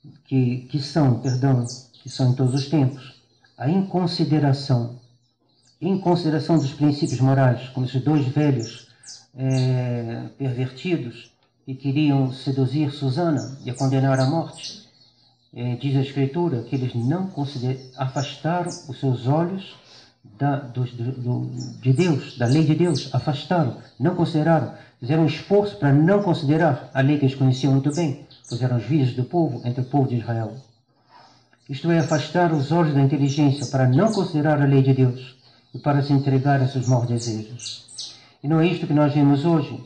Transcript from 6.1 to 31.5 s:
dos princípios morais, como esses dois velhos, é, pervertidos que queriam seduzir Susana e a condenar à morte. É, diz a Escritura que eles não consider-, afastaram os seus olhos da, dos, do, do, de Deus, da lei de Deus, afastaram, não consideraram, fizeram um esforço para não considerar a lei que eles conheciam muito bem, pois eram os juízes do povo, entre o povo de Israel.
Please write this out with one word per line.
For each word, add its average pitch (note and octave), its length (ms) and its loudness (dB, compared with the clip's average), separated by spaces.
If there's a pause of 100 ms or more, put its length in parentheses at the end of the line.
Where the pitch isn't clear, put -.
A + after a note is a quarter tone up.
dos C3+ 140 0
princípios C#3+ 480 0
morais, C3 520 2
como B2+ 140 -4
esses B2 160 -4
dois D3 240 2
velhos, C3 640 -2 (480)
é, B2+ 1040 -2
pervertidos C3 960 -6 (320)
que C3 100 -10
queriam C3+ 560 2
seduzir C3+ 600 -2
Susana C3+ 760 -2
e B2 40 -8
a B2 60 -6
condenar C3+ 460 2
à C3 40 2
morte. - 640 -6 (680)
É, B2 220 -4
diz C3+ 220 -2
a C#3 40 2
Escritura C3+ 600 -2
que C#3 140 -6
eles B2 180 -4
não D3+ 320 -2
consider-, C3 680 -6
afastaram D3+ 720 -4 (180)
os B2+ 140 -12
seus A#2+ 260 -2
olhos F3 480 -2 (640)
da, C#3 200 0
dos, B2+ 360 -6
do, A#2+ 180 -6
do, B2 400 -4 (300)
de C3 120 4
Deus, D3 440 0
da A#2+ 80 0
lei C#3 180 4
de D3+ 120 4
Deus, E3 380 0
afastaram, C#3+ 640 -2 (220)
não D#3 160 0
consideraram, D#3 580 2 (260)
fizeram D#3 240 0
um D#3 40 4
esforço - 500 0
para C#3 160 2
não E3+ 280 6
considerar D#3 720 0
a C3+ 80 0
lei C#3+ 160 4
que C#3+ 80 2
eles C3 100 2
conheciam C3+ 380 2
muito C#3 200 2
bem, D3+ 320 -4 (220)
pois A#2 140 -6
eram A#2+ 160 0
os A2 60 -2
juízes B2 320 0
do B2 80 0
povo, C#3+ 420 -2
entre B2+ 160 -4
o B2+ 40 -4
povo C#3 220 0
de A#2+ 80 -2
Israel. A2 380 -4 (1160)